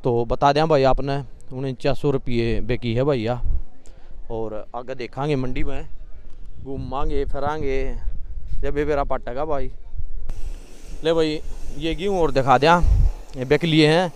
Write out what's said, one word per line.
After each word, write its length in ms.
तो 200
बता 280
दें 160
भाई 140
आपने, 420
उनचास 480
सौ 100
रुपये 500
बेकी 340
है 100
भैया। 380
और 360
आगे 180
देखांगे 420
मंडी 280
में, 240
घूमांगे 640
फिरांगे, 720
जब 180
ये 60
मेरा 200
पट्टा 300
का 100
भाई। 280
ले 80
भाई, 300
ये 180
गेहूँ 260
और 100
दिखा 280
दें, 220
ये 80
बेक 200
लिए 240
हैं। 280